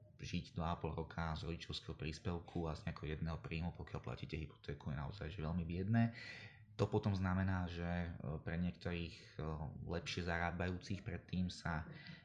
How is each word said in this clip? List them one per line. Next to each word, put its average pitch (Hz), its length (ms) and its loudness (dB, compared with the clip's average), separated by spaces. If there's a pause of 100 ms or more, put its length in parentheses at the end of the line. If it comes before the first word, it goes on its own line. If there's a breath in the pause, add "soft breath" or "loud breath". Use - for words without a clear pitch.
(220)
žiť - 320 -4
dva 82 240 0
a - 20 -6
pol 78 140 0
roka 80 400 0
z 80 160 -2
rodičovského - 480 -4
príspevku 82 720 -2
a 76 80 0
z - 80 -8
nejakého 78 320 -2
jedného 80 240 0
príjmu, 82 320 -2
pokiaľ 76 280 -6
platíte 71 360 -4
hypotéku, 73 560 -6
je 65 40 -2
naozaj 73 360 -4
že - 80 -4
veľmi 82 240 2
biedné. 107 480 4 (640 loud breath)
To 104 80 6
potom 104 280 4
znamená, 92 560 4
že, 85 160 -2
e, 87 240 2 (320)
pre 85 160 0
niektorých, 87 580 0 (220)
e, 78 60 -2 (460)
lepšie 85 360 0
zarábajúcich 87 800 2
predtým 90 440 0
sa 80 360 0 (400 loud breath)